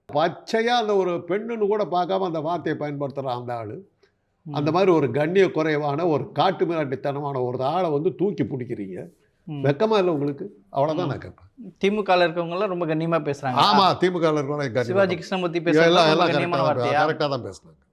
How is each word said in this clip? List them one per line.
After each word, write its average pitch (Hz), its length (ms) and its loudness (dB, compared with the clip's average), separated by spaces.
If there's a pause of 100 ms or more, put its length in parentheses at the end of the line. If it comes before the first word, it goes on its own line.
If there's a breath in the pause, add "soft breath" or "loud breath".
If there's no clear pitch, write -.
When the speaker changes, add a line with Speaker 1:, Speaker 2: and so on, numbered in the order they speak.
(120)
Speaker 1:
பச்சையா 226 640 0
அந்த 214 220 2
ஒரு 175 320 0
பெண்ணுன்னு 214 380 -2
கூட 208 180 0
பார்க்காம 180 400 -2
அந்த 165 160 -4
வார்த்தையை 151 480 -4
பயன்படுத்துற 143 360 -6
அந்த 120 300 -6
ஆளு, 113 340 -10 (540 soft breath)
Speaker 2:
ம். 147 120 -12
Speaker 1:
அந்த 147 160 -2
மாதிரி 185 220 4
ஒரு 143 180 2
கண்ணிய 170 400 2
குறைவான, 151 560 -2
ஒரு 127 260 0
காட்டு 180 340 2
மிராண்டித்தனமான 139 800 -4
ஒரு 127 200 -4
ஆளை 165 260 0
வந்து 151 240 0
தூக்கி 170 300 0
பிடிக்கிறீங்க. 107 600 -8 (400)
Speaker 2:
ம். 143 180 -6
Speaker 1:
வெக்கமா 214 340 2
இல்ல 180 140 2
உங்களுக்கு? 147 580 -6
அவ்வளவுதான் 156 360 -2
Speaker 2:
ம். 143 40 -2
Speaker 1:
நான் 104 80 -6
கேட்பேன். - 600 -18
Speaker 2:
தி 196 120 0
மு 214 100 0
கல 180 260 4
இருக்கவங்கலாம் 170 400 -2
ரொம்ப 175 200 -2
கண்ணியமா 160 360 0
பேசுறாங்க. 139 480 -2
Speaker 1:
ஆமா, 185 260 6
தி 180 140 2
மு 180 100 -2
கல - 20 0
இருக்கவங்க 147 460 0
கண்ணியமா 117 120 -2
Speaker 2:
சிவாஜி 185 340 2
Speaker 1:
பேசுறாங்க. - 20 -2
Speaker 2:
கிருஷ்ணமூர்த்தி 170 480 -4
Speaker 1:
எல்லாம், 165 420 6
Speaker 2:
பேசுறப்ப 156 40 6
Speaker 1:
எல்லாம் 170 180 4
Speaker 2:
ரொம்ப - 280 0
கண்ணியமான 135 40 0
Speaker 1:
கரெக்டா - 40 0
தான் 147 120 2
பே-, - 20 -2
Speaker 2:
வார்த்தையா? 147 360 2
Speaker 1:
கரெக்டா 151 140 -2
தான் 131 160 -4
பேசுனாங்க. - 480 -16